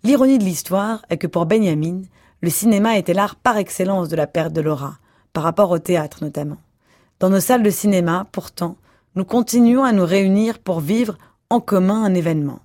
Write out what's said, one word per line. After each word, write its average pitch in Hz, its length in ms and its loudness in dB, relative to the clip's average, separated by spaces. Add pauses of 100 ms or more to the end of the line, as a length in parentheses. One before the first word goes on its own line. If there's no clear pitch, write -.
L'ironie 262 360 4
de 208 60 2
l'histoire 196 640 -4
est 170 100 -4
que 175 100 -6
pour 170 180 -2
Benjamin, 175 560 0 (380)
le 165 100 -2
cinéma 202 480 2
était 175 160 0
l'art 202 220 -2
par 226 220 0
excellence 185 500 -2
de 165 80 -4
la 151 100 0
perte 160 260 -4
de 160 80 -2
l'aura, 143 380 -4 (340)
par 156 120 -4
rapport 180 260 2
au 175 80 0
théâtre 165 440 -4
notamment. 147 360 -8 (640)
Dans 190 100 2
nos 190 80 2
salles 240 240 0
de 208 80 2
cinéma, 185 640 0
pourtant, - 440 -8 (380)
nous 185 100 -4
continuons 240 600 2
à 247 80 2
nous 190 120 4
réunir 196 540 2
pour 170 220 -4
vivre 208 360 -2 (320)
en 240 120 2
commun 202 420 0
un 196 120 2
événement. 156 500 -2